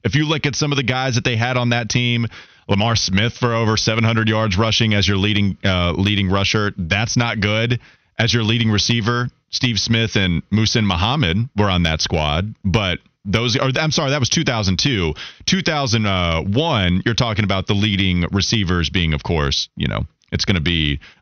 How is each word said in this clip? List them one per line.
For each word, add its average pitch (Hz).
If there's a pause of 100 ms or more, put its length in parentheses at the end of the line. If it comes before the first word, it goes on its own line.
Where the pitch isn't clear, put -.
If 95
you 151
look 151
at 139
some 147
of 139
the 131
guys 127
that 113
they 123
had 123
on 120
that 120
team, 120 (420)
Lamar 107
Smith 104
for 117
over 110
seven 113
hundred 113
yards 110
rushing 110
as 101
your 101
leading, 101
uh, 90
leading 98
rusher, 98
that's 98
not 117
good. 113 (380)
As 110
your 120
leading 113
receiver, 120 (180)
Steve 117
Smith 113
and 90
Muhsin 110
Muhammad 101
were 104
on 87
that 80
squad, 82
but 92 (280)
those 113
are, 135
I'm 156
sorry, 147
that 147
was 123
two 160
thousand 104
two. 95 (320)
Two 185
thousand 135
one, 92
you're 190
talking 110
about 95
the 107
leading 98
receivers 90
being, 80
of 71
course, 73
you 80
know, - (260)
it's -
gonna 95
be 76 (220)